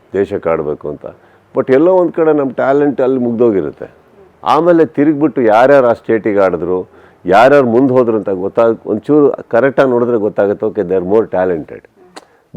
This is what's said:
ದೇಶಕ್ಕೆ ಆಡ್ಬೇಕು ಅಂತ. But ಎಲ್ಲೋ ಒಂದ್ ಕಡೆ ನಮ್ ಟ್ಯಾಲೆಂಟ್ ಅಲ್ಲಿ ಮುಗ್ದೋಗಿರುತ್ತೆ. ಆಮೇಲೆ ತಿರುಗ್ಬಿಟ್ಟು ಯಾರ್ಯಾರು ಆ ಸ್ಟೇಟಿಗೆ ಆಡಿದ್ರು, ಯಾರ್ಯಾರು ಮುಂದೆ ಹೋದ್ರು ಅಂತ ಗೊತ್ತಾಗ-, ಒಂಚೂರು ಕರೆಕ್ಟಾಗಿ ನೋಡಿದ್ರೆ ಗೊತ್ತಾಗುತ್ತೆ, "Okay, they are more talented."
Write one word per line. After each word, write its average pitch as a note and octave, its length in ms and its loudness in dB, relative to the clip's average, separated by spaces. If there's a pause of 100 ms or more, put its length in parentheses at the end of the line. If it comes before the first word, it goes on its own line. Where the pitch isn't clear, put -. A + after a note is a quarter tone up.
(120)
ದೇಶಕ್ಕೆ F#2+ 380 -4
ಆಡ್ಬೇಕು D2+ 380 -6
ಅಂತ. C#2+ 160 -12 (520)
But C3 180 0
ಎಲ್ಲೋ E3+ 200 2
ಒಂದ್ F3 180 0
ಕಡೆ D#3+ 200 0
ನಮ್ C#3 180 -2
ಟ್ಯಾಲೆಂಟ್ C3+ 500 -2
ಅಲ್ಲಿ C3 180 0
ಮುಗ್ದೋಗಿರುತ್ತೆ. A2+ 720 -2 (540)
ಆಮೇಲೆ D#3+ 420 2
ತಿರುಗ್ಬಿಟ್ಟು C#3+ 560 -2
ಯಾರ್ಯಾರು B2 440 4
ಆ A#2 60 2
ಸ್ಟೇಟಿಗೆ G#2+ 480 -2
ಆಡಿದ್ರು, F2+ 500 -2 (360)
ಯಾರ್ಯಾರು B2+ 400 4
ಮುಂದೆ B2+ 280 2
ಹೋದ್ರು A#2 220 2
ಅಂತ G2+ 120 -6
ಗೊತ್ತಾಗ-, G2+ 580 -2
ಒಂಚೂರು C#3 500 0 (140)
ಕರೆಕ್ಟಾಗಿ C3 400 0
ನೋಡಿದ್ರೆ A#2+ 260 0
ಗೊತ್ತಾಗುತ್ತೆ, G2+ 500 -2
"Okay, G#2 180 -4
they F#2 160 -2
are F2+ 80 -6
more G#2 180 2
talented." F2+ 560 -6 (760)